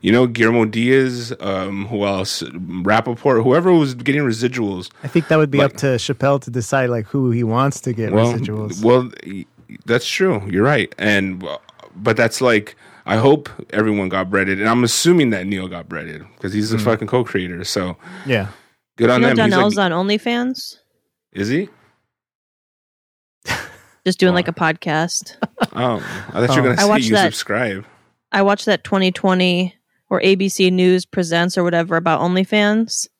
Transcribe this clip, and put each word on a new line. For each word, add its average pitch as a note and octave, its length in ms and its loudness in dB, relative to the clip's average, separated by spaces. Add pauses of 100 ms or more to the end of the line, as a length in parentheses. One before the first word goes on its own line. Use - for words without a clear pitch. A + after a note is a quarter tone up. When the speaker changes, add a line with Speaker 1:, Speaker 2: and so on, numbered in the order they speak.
Speaker 1:
You F#2+ 100 0
know, B2 160 4
Guillermo A#2 380 2
Diaz, B2 720 0
um, G2 480 -6
who G#2 180 -2
else? G2 380 -4
Rappaport, G2 960 0
whoever D#3+ 320 4
was C#3+ 220 2
getting C#3 260 -2
residuals. A2+ 680 -2 (120)
Speaker 2:
I C#3 40 -10
think E3 220 -2
that D#3+ 80 4
would D3+ 120 4
be C#3 80 0
Speaker 1:
Like C#3 140 2
Speaker 2:
up - 60 -18
to - 80 -4 (120)
Chappelle C#3 440 0
to B2+ 100 -14
decide, B2+ 400 0
like, A2+ 160 -4
who C3 240 0
he A#2+ 120 0
wants B2 380 0
to B2 120 -4
get A2 200 -4
Speaker 1:
Well, A2+ 200 4
Speaker 2:
residuals. G#2+ 500 -6
Speaker 1:
well, B2 260 4 (160)
y-, F#2+ 200 -12 (400)
that's A#2+ 220 0
true. F#3 400 0
You're F#2+ 160 2
right. C3 360 0
And, F#2+ 440 0
uh, C#2+ 140 -10 (380)
but A2 220 0
that's A#2 220 2
like, A2+ 360 2 (320)
I G#2+ 100 0
hope C#3 320 4 (220)
everyone G#2 380 0
got F#2+ 200 -2
breaded, G2 300 0
and G#2+ 100 0
I'm A#2+ 140 4
assuming D3 480 4
that F#2+ 160 -4
Neil F#2+ 200 -4
got F2 220 -14
breaded D#2+ 340 -12 (160)
'cause F#2+ 140 -8
he's G#2+ 180 -2
a A2+ 60 0
Speaker 2:
Mm. A2 40 0
Speaker 1:
fucking A2 260 0
co-creator. F#2 560 -4
So F2+ 340 -6 (300)
Speaker 2:
Yeah. G#2 220 0 (480)
Speaker 1:
good A#2 120 4
on B2 120 4
Speaker 3:
You - 80 4
know - 60 2
Speaker 1:
them. A3 100 4
He's, G3+ 100 2
like G3 180 2
Speaker 3:
Donnell's - 60 -4
on F#3+ 120 2
OnlyFans? A#3+ 840 -4 (560)
Speaker 1:
Is G2+ 140 -4
he? D#3+ 220 -2 (2250)
Speaker 3:
Just F#3 140 -2
doing, F#3 140 4
Speaker 1:
Why? F3+ 60 2
Speaker 3:
like, F3 80 -2
a E3 60 -6
podcast. D#3+ 880 -4
Speaker 1:
<laughs> - 40 -4 (320)
Oh, A#2+ 200 0 (320)
I - 180 -2
thought C3+ 80 2
you C3+ 60 2
were C3 80 2
Speaker 2:
Oh. - 20 2
Speaker 1:
gonna - 20 2
Speaker 3:
I G#3 100 2
Speaker 1:
say G3+ 60 4
Speaker 3:
watched A3+ 160 2
Speaker 1:
you G#3+ 100 2
Speaker 3:
that G3 80 4 (100)
Speaker 1:
subscribe. G#2 520 -6 (460)
Speaker 3:
I G3 120 2
watched G3+ 220 0
that G3 200 0
twenty F#3+ 260 0
twenty F3+ 640 0 (340)
or F#3+ 120 0
A F#3+ 140 4
B G3 120 -2
C F#3 240 2
News F#3 340 2
Presents E3+ 520 -2
or F#3 80 2
whatever E3+ 320 0
about E3 240 0
OnlyFans. G#3 880 0 (100)